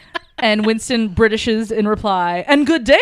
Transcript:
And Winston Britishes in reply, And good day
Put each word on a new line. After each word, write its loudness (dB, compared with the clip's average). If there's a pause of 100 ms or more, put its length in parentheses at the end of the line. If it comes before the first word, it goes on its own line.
(360)
And 0
Winston -2
Britishes 0
in -2
reply, -2
And 2
good 0
day 4